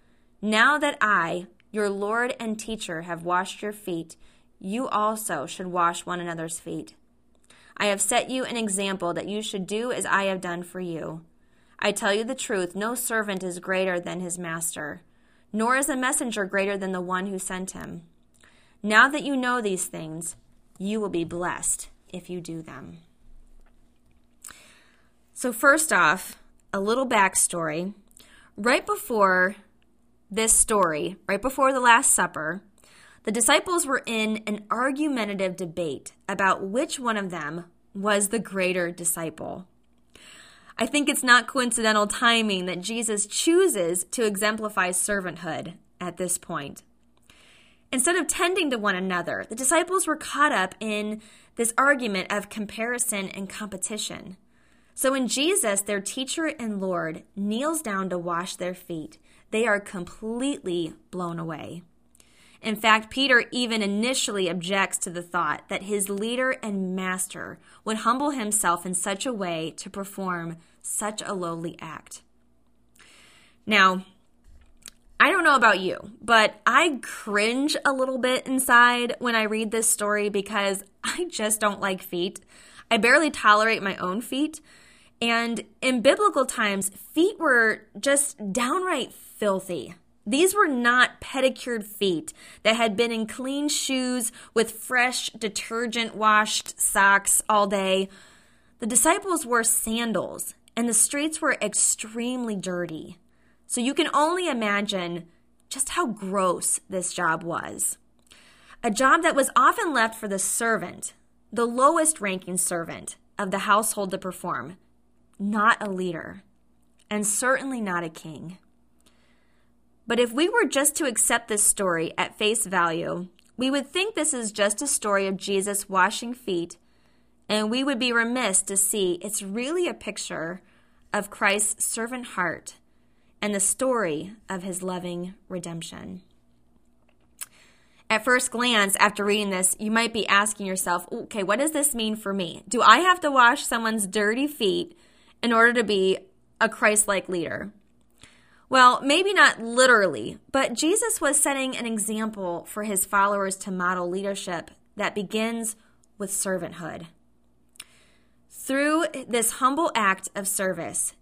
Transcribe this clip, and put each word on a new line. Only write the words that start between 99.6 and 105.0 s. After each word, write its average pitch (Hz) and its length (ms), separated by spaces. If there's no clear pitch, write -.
sandals, 220 920
and 233 140
the 220 40
streets 294 480
were 285 200
extremely 226 960
dirty. 175 600
So - 160
you 262 120
can 311 200
only 339 340
imagine 202 800